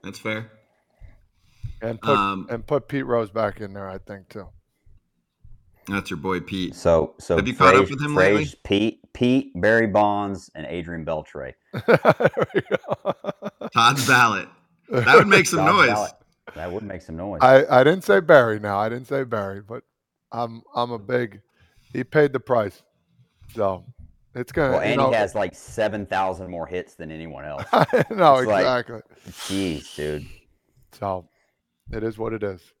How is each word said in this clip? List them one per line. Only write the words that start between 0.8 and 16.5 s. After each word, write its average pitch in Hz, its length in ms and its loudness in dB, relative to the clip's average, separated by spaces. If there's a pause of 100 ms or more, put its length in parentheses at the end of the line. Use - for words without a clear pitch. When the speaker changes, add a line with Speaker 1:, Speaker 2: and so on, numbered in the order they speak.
Speaker 2:
And 113 200 -8
put, 107 160 2
Speaker 1:
Um, 98 320 -2
Speaker 2:
and 117 160 -8
put 143 220 -2
Pete 135 180 -6
Rose 117 260 -2
back 107 300 -4
in 98 120 -14
there, 98 160 -12
I 95 80 -12
think, 98 320 -18
too. 98 180 -16 (1400)
Speaker 1:
That's 95 240 -6
your 90 60 -8
boy, 90 240 -4
Pete. 92 340 -8
Speaker 3:
So, 82 440 2
so - 180 -2
Speaker 1:
Have 95 100 0
you 85 80 -4
caught - 200 6
up 98 100 6
Speaker 3:
Frage, 92 40 -10
Speaker 1:
with 139 120 -8
him 147 140 -4
lately? 101 300 4
Speaker 3:
Frage, 143 180 -12
Pete, 104 500 -2
Pete, 127 460 2
Barry 110 280 4
Bonds, 101 680 0
and 78 120 -12
Adrian 82 380 -8
Beltre. 76 480 -8 (200)
Speaker 2:
<laughs> - 140 -6
There - 680 2
we 180 80 0
go. - 520 -6 (600)
Speaker 1:
Todd's 135 340 2
ballot. 120 400 2 (420)
That 127 280 4
would 208 100 6
make 190 200 4
some 170 120 -2
Speaker 3:
Todd's 180 180 2
Speaker 1:
noise. 151 120 6
Speaker 3:
ballot. 104 220 -2 (440)